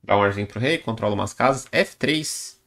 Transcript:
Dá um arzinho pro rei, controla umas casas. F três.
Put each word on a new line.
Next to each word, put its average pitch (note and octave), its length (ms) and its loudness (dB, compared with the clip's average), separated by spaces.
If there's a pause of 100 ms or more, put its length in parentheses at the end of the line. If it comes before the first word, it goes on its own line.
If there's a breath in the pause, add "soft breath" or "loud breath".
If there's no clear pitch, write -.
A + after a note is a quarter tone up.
Dá G2+ 140 2
um G2+ 60 6
arzinho G2+ 240 2
pro - 140 -10
rei, D#3 180 0
controla G#2+ 360 -2
umas G2+ 200 -4
casas. B2+ 360 2
F F3 260 0
três. - 680 -4